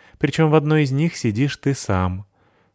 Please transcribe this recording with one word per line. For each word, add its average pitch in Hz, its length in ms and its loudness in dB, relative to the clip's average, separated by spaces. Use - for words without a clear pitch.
Причём 151 320 0
в 156 40 2
одной 151 300 2
из 131 80 -2
них 156 240 0
сидишь 120 420 -2
ты 139 160 -2
сам». 92 520 -2